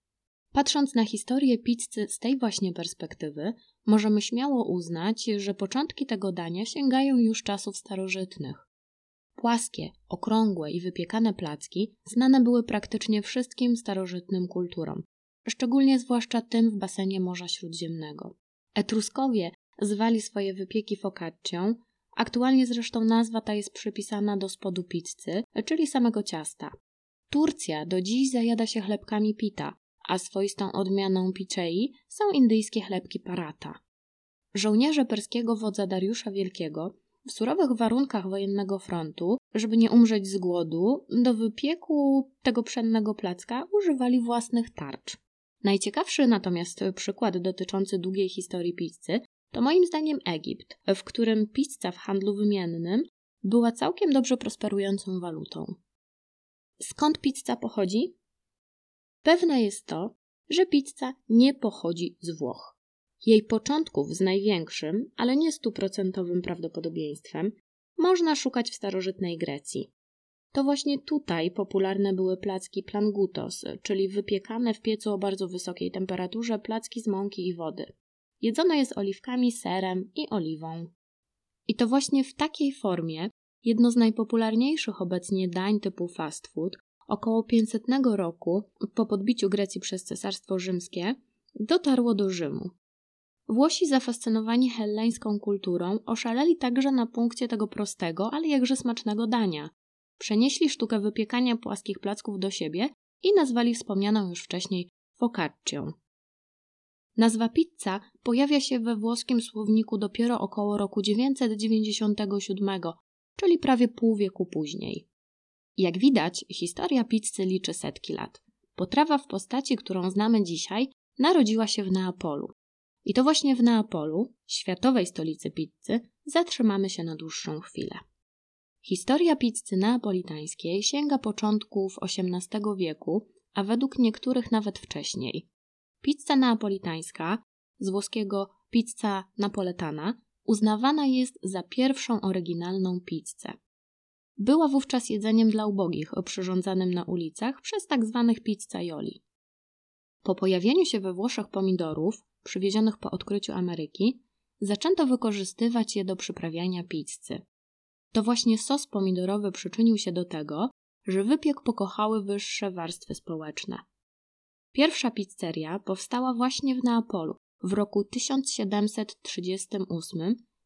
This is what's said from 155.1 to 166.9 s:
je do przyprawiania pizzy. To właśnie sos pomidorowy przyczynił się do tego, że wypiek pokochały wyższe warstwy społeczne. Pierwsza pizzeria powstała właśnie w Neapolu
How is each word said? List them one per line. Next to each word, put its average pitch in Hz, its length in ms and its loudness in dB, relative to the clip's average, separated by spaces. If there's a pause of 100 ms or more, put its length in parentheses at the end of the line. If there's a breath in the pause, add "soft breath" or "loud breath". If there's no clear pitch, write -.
je 196 100 -2
do 190 100 -4
przyprawiania 175 680 -6
pizzy. - 580 -10 (720)
To 226 120 2
właśnie 226 340 4
sos 277 300 -2
pomidorowy 190 640 0
przyczynił 220 460 2
się 190 140 -2
do 175 140 -2
tego, 156 440 -4 (380)
że 196 160 2
wypiek 285 380 2
pokochały 214 640 -2
wyższe 202 480 -4
warstwy 170 440 -8
społeczne. 156 640 -10 (920)
Pierwsza 277 400 2
pizzeria 170 680 -6
powstała 254 540 -4
właśnie 254 420 0
w 254 80 -2
Neapolu 226 520 0 (280)